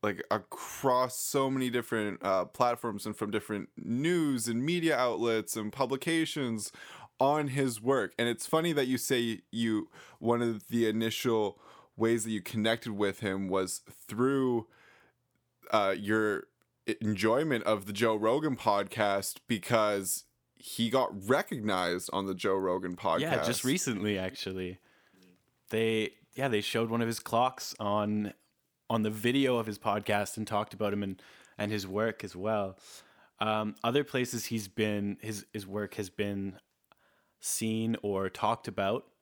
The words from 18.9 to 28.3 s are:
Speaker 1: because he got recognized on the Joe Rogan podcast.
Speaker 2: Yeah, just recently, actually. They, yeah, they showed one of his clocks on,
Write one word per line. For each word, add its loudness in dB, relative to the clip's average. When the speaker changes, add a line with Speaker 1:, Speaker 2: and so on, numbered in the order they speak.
Speaker 1:
because 2
he -2
got 4
recognized 0
on -2
the -2
Joe 0
Rogan -2
podcast. 2
Speaker 2:
Yeah, 0
just -2
recently, 0
actually. -6
They, 0
yeah, -2
they 2
showed 0
one 0
of 2
his -2
clocks 0
on, 0